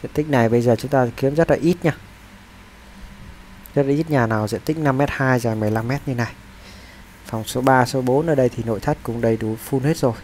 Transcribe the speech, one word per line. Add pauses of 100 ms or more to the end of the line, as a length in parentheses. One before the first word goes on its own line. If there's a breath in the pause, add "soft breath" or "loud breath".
Diện
tích
này
bây
giờ
chúng
ta (100)
kiếm
rất
là
ít
nha. (1800)
Rất
là
ít
nhà
nào
diện
tích
năm
mét
hai,
dài
mười
lăm
mét
như
này. (960 loud breath)
Phòng
số
ba,
số
bốn
ở
đây
thì
nội
thất
cũng
đầy
đủ (120)
full
hết
rồi. (100)